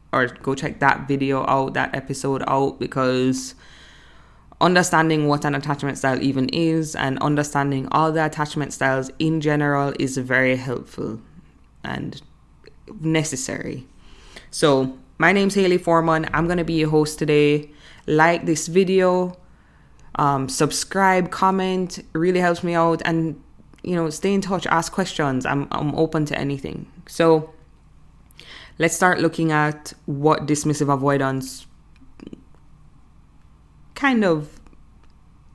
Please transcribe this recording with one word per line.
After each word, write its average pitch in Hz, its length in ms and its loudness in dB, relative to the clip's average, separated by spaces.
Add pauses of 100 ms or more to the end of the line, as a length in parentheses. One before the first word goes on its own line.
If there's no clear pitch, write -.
(120)
or 123 140 2
go 131 300 -4
check 135 240 -6
that 139 260 2
video 135 400 -2
out, 135 280 0
that 135 200 -2
episode 135 540 -4
out, 139 320 0
because 131 760 -2 (1040)
understanding 165 680 2
what 147 160 0
an 143 100 -2
attachment 139 420 -4
style 135 240 0
even 135 280 0
is 160 480 0
and 135 240 -2
understanding 143 720 -2
all 156 180 2
the 156 160 0
attachment 151 460 -4
styles 135 480 -2
in 160 200 0
general 143 600 0
is 131 160 -2
very 127 400 2
helpful 120 640 -8 (640)
and - 360 -10 (800)
necessary. 156 840 -4 (640)
So 135 480 2 (200)
my 160 120 4
name's 196 240 2
Haley 185 240 4
Foreman. 165 560 2
I'm 165 140 0
gonna 175 160 0
be 165 160 -2
your 156 100 2
host 151 260 2
today. 147 540 2 (380)
Like 165 360 4
this 160 220 -2
video, 180 680 2 (800)
um, 143 300 0
subscribe, 185 840 0
comment, 185 680 -2
it 175 160 -14
really 180 260 2
helps 175 240 2
me 175 120 -2
out. 165 280 2
And, 165 400 -2 (400)
you 180 120 -4
know, 165 160 0
stay 196 240 -2
in 196 80 0
touch, 185 240 -4
ask 165 260 0
questions. 143 540 -2
I'm, 143 240 -2
I'm 147 240 -2
open 160 320 0
to - 120 -4
anything. - 480 -6 (220)
So 160 420 4 (1300)
let's 165 160 2
start 180 260 2
looking 160 320 0
at 151 420 -2 (100)
what 147 420 0
dismissive 147 460 0
avoidance 135 760 -2 (2250)
kind 254 280 2
of 156 380 0 (960)